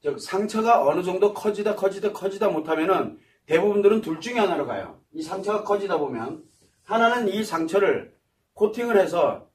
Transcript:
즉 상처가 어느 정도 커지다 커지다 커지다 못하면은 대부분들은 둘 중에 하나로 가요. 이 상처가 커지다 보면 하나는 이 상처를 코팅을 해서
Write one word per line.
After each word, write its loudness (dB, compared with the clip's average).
즉 -4
상처가 2
어느 0
정도 2
커지다 -2
커지다 -2
커지다 -2
못하면은 0
대부분들은 4
둘 -6
중에 -4
하나로 0
가요. -8
이 -10
상처가 -4
커지다 -2
보면 -6
하나는 2
이 -2
상처를 -2
코팅을 0
해서 0